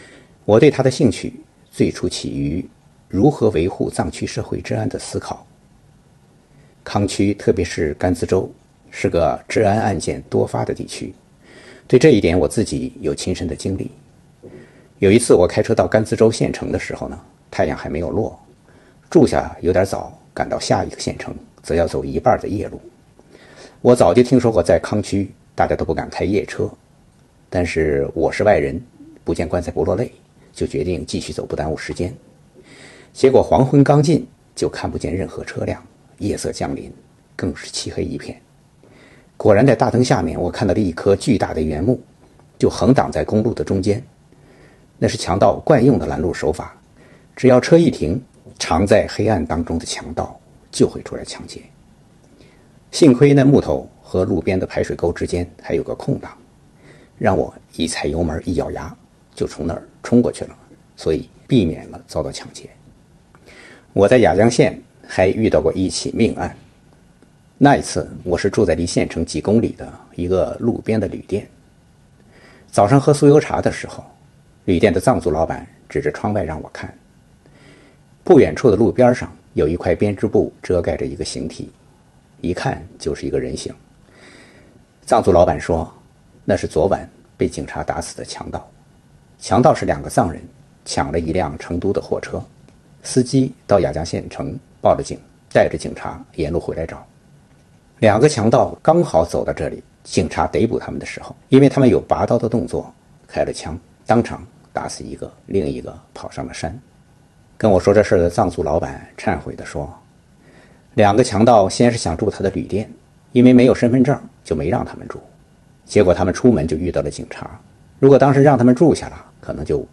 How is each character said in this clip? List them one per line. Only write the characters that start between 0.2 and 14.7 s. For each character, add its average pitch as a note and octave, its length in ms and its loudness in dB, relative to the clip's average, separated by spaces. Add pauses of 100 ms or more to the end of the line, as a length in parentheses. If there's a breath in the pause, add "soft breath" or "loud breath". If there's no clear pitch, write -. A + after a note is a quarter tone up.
我 G#2 140 6
对 A2+ 100 8
他 - 140 2
的 C3 80 2
兴 C#3 180 2
趣 - 240 -6 (380)
最 - 180 0
初 - 200 -6
起 - 280 -10
于 - 300 -6 (420)
如 G2+ 220 2
何 A#2 200 0
维 F2 180 0
护 - 200 -4
藏 F2 220 -4
区 - 160 -8
社 - 160 -6
会 G2 180 -8
治 A2+ 140 -6
安 A2 140 -4
的 - 100 -8
思 - 220 -10
考。 - 260 -12 (1400 soft breath)
康 G#2 240 -2
区， G2+ 280 0
特 - 180 0
别 F2+ 120 -2
是 D#2 300 -4
甘 F2+ 180 0
孜 - 140 -6
州， - 240 0 (400)
是 - 180 -2
个 D#2 380 0
治 - 160 -2
安 G#2 160 2
案 G#2 220 -2
件 - 220 -6
多 A2 220 -2
发 A#2 200 -6
的 - 100 -6
地 - 100 -10
区， - 300 -12 (720 loud breath)
对 B2+ 140 6
这 D#3+ 100 8
一 G#2+ 100 6
点 E2+ 160 2
我 D#2 120 2
自 A2 160 -2
己 - 360 -6
有 C#2+ 140 -4
亲 F2 180 -6
身 - 140 -6
的 D2 80 -6
经 F#2+ 240 -6
历。 - 140 -10 (1040 loud breath)